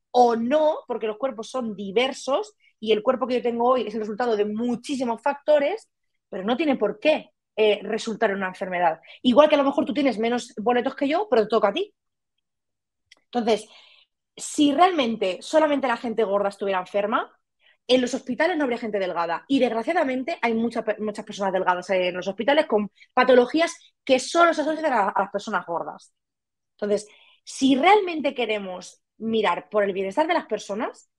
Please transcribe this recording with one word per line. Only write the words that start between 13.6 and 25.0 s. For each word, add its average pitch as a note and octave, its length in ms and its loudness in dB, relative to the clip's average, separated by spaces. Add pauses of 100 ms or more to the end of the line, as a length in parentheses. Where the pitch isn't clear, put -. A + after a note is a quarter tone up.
si - 360 2
realmente C4 680 2
solamente D4 460 2
la A#3 100 -2
gente A3+ 280 -2
gorda G3+ 240 0
estuviera G3 320 -4
enferma, G#3 520 -2 (540)
en B3+ 140 4
los B3 140 -2
hospitales D4+ 420 -2
no D4 80 0
habría A#3+ 140 -2
gente G#3 200 -4
delgada. E3+ 500 -4
Y C4+ 100 4
desgraciadamente B3+ 840 -2
hay A#3 120 0
mucha A3+ 300 -2
pe-, G#3 140 -2
muchas G#3 260 -6
personas G3 280 -4
delgadas F3+ 380 0
en F3+ 240 0
los F3+ 140 -8
hospitales C4 380 0
con G#3 240 -2 (240)
patologías B3+ 600 4 (300)
que C4 140 4
solo E4+ 340 4
se D4+ 100 -2
asocian D#4 300 -2
a, G#3 160 2